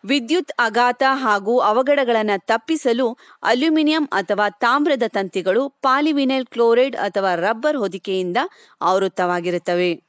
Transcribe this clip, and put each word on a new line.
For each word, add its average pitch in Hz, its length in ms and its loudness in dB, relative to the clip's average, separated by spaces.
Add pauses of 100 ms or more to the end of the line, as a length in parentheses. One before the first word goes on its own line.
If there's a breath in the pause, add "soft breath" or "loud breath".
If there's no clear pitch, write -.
ವಿದ್ಯುತ್ 269 540 -2
ಆಘಾತ 240 520 0
ಹಾಗೂ 233 480 0
ಅವಘಡಗಳನ್ನ 233 760 2
ತಪ್ಪಿಸಲು 240 800 -2 (260 loud breath)
ಅಲ್ಯೂಮಿನಿಯಂ 311 640 2
ಅಥವಾ 202 440 -2
ತಾಮ್ರದ 262 580 0
ತಂತಿಗಳು 196 640 -2
ಪಾಲಿವಿನೈಲ್ 269 760 0
ಕ್ಲೋರೈಡ್ 233 500 2
ಅಥವಾ 190 400 -2
ರಬ್ಬರ್ 226 420 -2
ಹೊದಿಕೆಯಿಂದ 190 600 -4 (440 soft breath)
ಆವೃತವಾಗಿರುತ್ತವೆ. 175 1300 -2